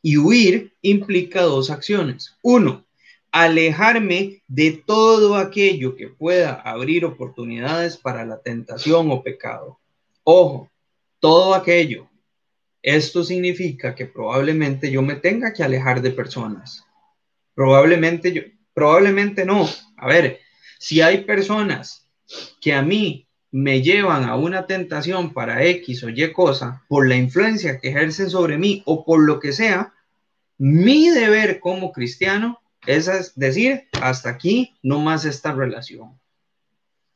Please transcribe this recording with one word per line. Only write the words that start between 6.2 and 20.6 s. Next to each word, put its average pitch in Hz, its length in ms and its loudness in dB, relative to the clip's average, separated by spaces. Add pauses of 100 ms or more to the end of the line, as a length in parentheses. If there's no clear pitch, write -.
abrir 131 500 -4
oportunidades 131 920 -8
para 117 280 -8
la 113 160 -12
tentación 123 720 -2
o 131 140 -4
pecado. 113 560 -14 (420)
Ojo, 160 480 4 (480)
todo 180 360 4
aquello. 175 540 0 (720)
Esto 151 440 0
significa 180 720 -6
que 120 120 -14
probablemente 139 840 -4
yo 135 120 0
me 143 140 -4
tenga 214 360 -2
que 170 120 -6
alejar 131 360 -2
de 127 120 -2
personas. 110 720 -12 (720)
Probablemente 165 760 4
yo, 165 100 -6 (300)
probablemente 196 720 2
no. 190 220 0 (300)
A 127 100 -12
ver, 143 320 2 (400)